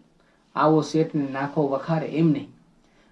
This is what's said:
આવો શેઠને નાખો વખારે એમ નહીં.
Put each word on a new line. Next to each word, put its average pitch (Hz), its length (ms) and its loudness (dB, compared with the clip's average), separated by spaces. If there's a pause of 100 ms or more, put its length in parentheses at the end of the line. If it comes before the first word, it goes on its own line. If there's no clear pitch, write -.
(540)
આવો 151 280 4
શેઠને 156 500 -2
નાખો 139 360 -2
વખારે 160 380 -4
એમ 165 200 0
નહીં. - 240 0 (600)